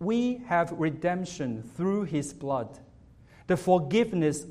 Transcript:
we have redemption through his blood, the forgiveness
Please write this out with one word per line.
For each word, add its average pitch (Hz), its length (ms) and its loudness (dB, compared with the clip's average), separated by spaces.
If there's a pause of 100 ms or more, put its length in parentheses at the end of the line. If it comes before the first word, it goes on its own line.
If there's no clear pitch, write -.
we 240 460 0
have 170 260 2
redemption 160 880 -2 (140)
through 196 280 0
his 143 300 -4
blood, 135 460 -4 (680)
the 180 100 4
forgiveness 175 960 2